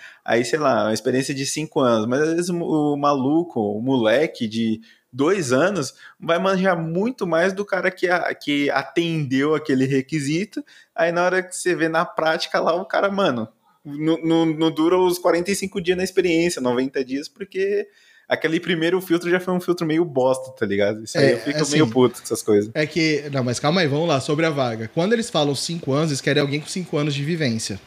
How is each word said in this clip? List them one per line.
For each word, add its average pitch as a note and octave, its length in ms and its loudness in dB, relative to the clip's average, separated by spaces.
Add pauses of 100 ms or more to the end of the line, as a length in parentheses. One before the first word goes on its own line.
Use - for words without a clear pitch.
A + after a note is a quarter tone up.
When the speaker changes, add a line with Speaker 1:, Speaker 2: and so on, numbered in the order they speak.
(240)
Speaker 1:
aí, A#2+ 200 2
sei D#3 140 -2
lá, B2+ 260 2
uma G#2+ 100 0
experiência C3 400 -2
de C3+ 100 -6
cinco D3+ 360 -4
anos, A2+ 260 2
mas C3 160 0
às D#3+ 120 0
vezes F3 140 -2
o, D#3 460 0
o - 20 -4
maluco, C#3+ 640 0
o G#2 220 -2
moleque A#2+ 640 2
de A2 340 -2 (320)
dois C#3+ 400 0
anos D#3+ 420 0 (240)
vai E3 200 0
manjar F#3+ 420 2
muito F#3+ 460 -2
mais E3+ 260 2
do G3+ 120 -6
cara F#3 260 -2
que F3+ 180 -4
a-, F3 260 0
que C#3+ 360 0
atendeu D3 840 0
aquele C#3+ 300 0
requisito, D3 800 -2 (300)
aí E3 180 0
na F3 120 0
hora F#3 180 0
que F3+ 120 -10
você F3+ 200 -2
vê D#3+ 140 0
na D#3+ 180 0
prática D#3+ 540 -2
lá, E3+ 140 0
o F#3+ 120 -4
cara, - 240 0
mano, D#3 360 0 (380)
não, D#3 380 -2
não, E3 240 2
não D#3+ 240 0
dura D#3+ 260 2
os F3+ 220 2
quarenta F3 320 0
e G3 40 0
cinco G3 240 -6
dias F3+ 200 -2
na F#3 60 -2
experiência, E3+ 580 0
noventa B2+ 420 0
dias, C3+ 240 -8
porque G3 580 -4 (420)
aquele D#3+ 300 0
primeiro E3+ 440 0
filtro F3 280 0
já F3+ 80 4
foi F3+ 140 -4
um F3+ 80 0
filtro F3 260 -2
meio D#3+ 180 2
bosta, C3 480 0
tá - 120 -4
ligado? G#2 400 0
Isso - 140 -6
aí C#3+ 80 4
Speaker 2:
É, C3+ 80 6
Speaker 1:
eu - 60 -4
fico D3 220 -2
Speaker 2:
assim, C#3 100 -2
Speaker 1:
meio D3+ 180 4
puto A#2+ 280 4
com - 60 -18
essas - 180 -4
coisas. G#2+ 320 4
Speaker 2:
é D#3 120 0
que, D3+ 460 0
não, C3+ 120 0
mas B2 160 -2
calma E3+ 220 2
aí, D#3+ 40 2
vamos D3+ 220 0
lá, C#3+ 120 2
sobre D#3+ 260 0
a D#3+ 40 2
vaga. A#2 440 -2
Quando F3+ 180 2
eles A#3 160 0
falam C#3+ 260 0
cinco E3 380 -4
anos, D3+ 180 2
eles C3+ 120 -4
querem C#3+ 180 2
alguém C#3+ 200 -2
com D3 60 -12
cinco F3 300 -6
anos D3 180 -2
de C#3+ 80 -4
vivência. C3+ 640 -4